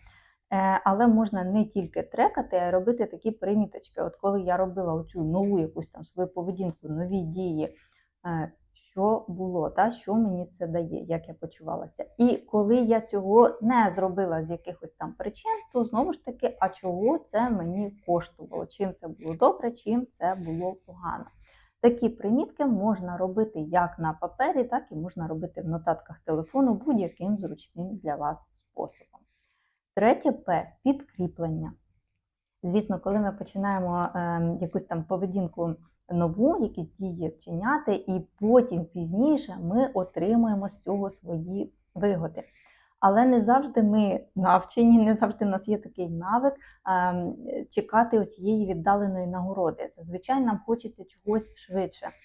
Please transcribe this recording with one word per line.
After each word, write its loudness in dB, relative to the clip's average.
Е, 2
але 4
можна 4
не 2
тільки -4
трекати, -2
а 0
й -2
робити 0
такі -6
приміточки. -2
От -6
коли -2
я 0
робила -2
оцю -6
нову 2
якусь -4
там -18
свою -4
поведінку, -6
нові -2
дії, -4
е, -4
що -2
було, -4
та, 2
що -4
мені 0
це -8
дає, -4
як -6
я -16
почувалася. -10
І 4
коли 2
я 4
цього 4
не 4
зробила 0
з -8
якихось -10
там -10
причин, -6
то 0
знову -2
ж -16
таки, -4
а 2
чого -2
це -2
мені -4
коштувало? -4
Чим -6
це -12
було -10
добре, 2
чим -4
це -2
було -6
погано? -8
Такі 4
примітки -2
можна 0
робити -2
як 0
на -2
папері, -2
так -4
і -12
можна -8
робити -8
в -8
нотатках -4
телефону 0
будь-яким 0
зручним -10
для -6
вас -4
способом. -14
Третє 4
П — -2
підкріплення. -4
Звісно, 0
коли -2
ми 0
починаємо, -2
ем, -2
якусь -4
там -4
поведінку -4
нову, 2
якісь -6
дії -6
вчиняти, -2
і -4
потім 4
пізніше 0
ми 2
отримуємо 0
з -18
цього -2
свої -8
вигоди. -2
Але 6
не 6
завжди 4
ми 2
навчені, 6
не 6
завжди 0
в 2
нас -2
є 0
такий -8
навик, 0
ем, 0
чекати 2
оцієї 0
віддаленої 0
нагороди. -2
Зазвичай -2
нам 0
хочеться -6
чогось -4
швидше. -6